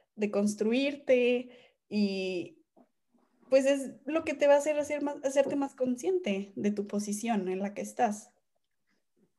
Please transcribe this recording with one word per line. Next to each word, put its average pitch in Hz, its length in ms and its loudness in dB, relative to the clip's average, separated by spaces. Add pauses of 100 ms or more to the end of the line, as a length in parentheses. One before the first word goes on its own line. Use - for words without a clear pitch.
(160)
de 208 140 -2
construirte, 247 1200 0 (380)
y, 190 760 -2 (840)
pues, 269 160 6
es 277 260 0 (140)
lo 320 180 -2
que 311 100 -4
te 285 140 4
va 285 80 8
a - 20 6
hacer, 294 200 0
hacer 294 240 -2
más, 285 220 -4
hacerte 277 320 2
más 277 200 -2
consciente 254 800 -2
de 208 160 0
tu 208 160 -4
posición 208 600 -4
en 185 120 -2
la 196 140 -6
que - 80 -8
estás. 208 500 -4 (1080)